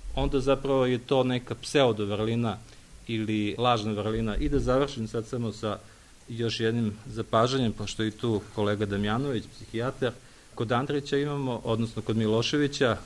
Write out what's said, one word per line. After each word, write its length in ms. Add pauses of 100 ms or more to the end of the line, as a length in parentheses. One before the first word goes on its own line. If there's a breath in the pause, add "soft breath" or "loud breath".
(160)
onda 240
zapravo 460
je 120
to 260
neka 320
pseudo 500
vrlina 520 (500 loud breath)
ili 500
lažna 340
vrlina. 440
I 140
da 100
završim 480
sad 200
samo 240
sa 260 (520 loud breath)
još 300
jednim 340 (120)
zapažanjem, 680
pošto 300
je 80
tu 300 (140)
kolega 300
Damjanović, 580 (120)
psihijatar. 560 (440 loud breath)
Kod 160
Andrića 460
imamo, 460
odnosno 380
kod 160
Miloševića 880